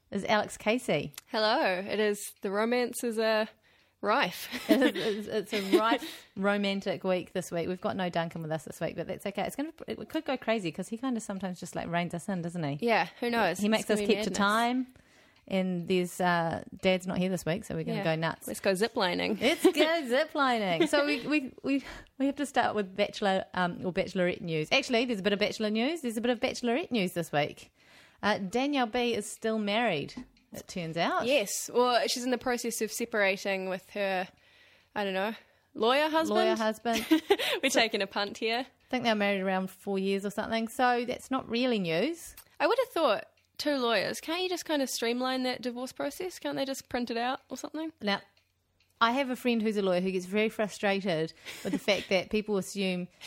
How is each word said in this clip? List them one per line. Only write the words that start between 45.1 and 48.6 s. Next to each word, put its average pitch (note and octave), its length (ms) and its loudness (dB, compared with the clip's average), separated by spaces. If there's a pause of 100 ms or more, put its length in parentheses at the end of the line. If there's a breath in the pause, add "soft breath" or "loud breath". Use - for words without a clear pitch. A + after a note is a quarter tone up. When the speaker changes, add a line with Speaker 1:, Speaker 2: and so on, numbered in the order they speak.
Speaker 2:
that B3+ 180 -2
divorce B3 320 -6
process? C#4+ 460 -8
Can't C#4+ 180 -4
they C#4 80 -2
just C4+ 240 -6
print B3 220 -4
it A#3 80 -2
out B3 220 -4 (100)
or C4 80 -8
something? D#4 420 -8
Speaker 1:
Now, G3+ 200 0 (840)